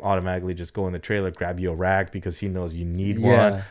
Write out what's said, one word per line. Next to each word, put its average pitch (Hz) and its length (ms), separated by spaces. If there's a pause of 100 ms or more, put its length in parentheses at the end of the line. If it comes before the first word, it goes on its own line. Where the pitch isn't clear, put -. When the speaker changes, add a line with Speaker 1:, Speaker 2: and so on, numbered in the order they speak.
Speaker 1:
automatically 92 540
just 87 200
go 98 120
in 90 60
the 87 60
trailer, 98 320
grab 87 280
you 90 140
a - 20
rag 92 380
because 92 260
he 101 100
knows 90 260
you 85 100
need 95 340
Speaker 2:
Yeah. 113 320
Speaker 1:
one. 95 200